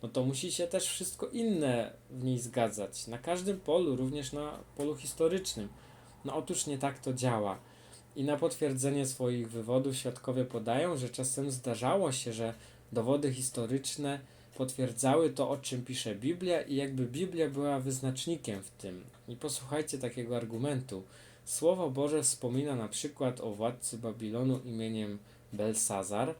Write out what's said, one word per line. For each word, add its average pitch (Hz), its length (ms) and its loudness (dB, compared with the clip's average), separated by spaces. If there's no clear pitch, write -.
no 117 60 -6
to 127 140 2
musi 131 280 0
się 175 160 0
też 180 200 0
wszystko - 400 -4
inne 151 640 2
w 127 120 -6
niej 127 160 2
zgadzać. 113 680 0
Na 117 100 -8
każdym 185 420 0
polu, 156 360 4
również 131 380 -2
na 147 260 -6
polu 147 180 0
historycznym. 160 760 0
No 139 100 -4
otóż 156 320 -2
nie 143 100 -2
tak 135 220 -2
to 131 140 -2
działa. 113 460 2
I 135 80 -2
na 143 140 2
potwierdzenie 139 680 2
swoich 123 460 0
wywodów 127 440 2
świadkowie 127 500 0
podają, 131 520 2
że 127 120 -2
czasem 135 420 -2
zdarzało 127 600 2
się, 123 220 -2
że 113 200 -2
dowody 131 420 4
historyczne 135 840 -2
potwierdzały 131 720 4
to, 131 200 0
o 139 80 0
czym 127 280 -4
pisze 123 300 -4
Biblia 170 460 0
i 143 140 -2
jakby 135 300 0
Biblia 160 440 0
była 139 300 0
wyznacznikiem 131 840 -2
w - 60 -14
tym. 90 340 -10
I 120 80 -8
posłuchajcie 143 640 -4
takiego 120 400 -2
argumentu. 117 680 -2
Słowo 170 440 4
Boże 143 340 2
wspomina 135 520 0
na 113 120 -2
przykład 131 540 -2
o 113 100 -2
władcy 113 460 -2
Babilonu 117 680 0
imieniem 113 540 -2
Belsazar 107 880 0